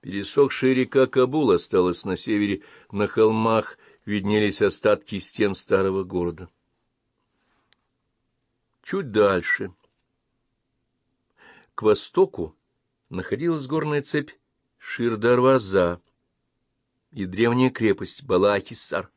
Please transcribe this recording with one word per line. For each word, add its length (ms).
Пересохшая 720
река 340
Кабул 460
осталась 520
на 120
севере, 480
на 160
холмах 720
виднелись 580
остатки 560
стен 360
старого 480
города. 460
Чуть 300
дальше... 600
к 80
востоку, 760
находилась 600
горная 320
цепь 300
Ширдарваза 1200
и 120
древняя 460
крепость 540
Балахиссар. 920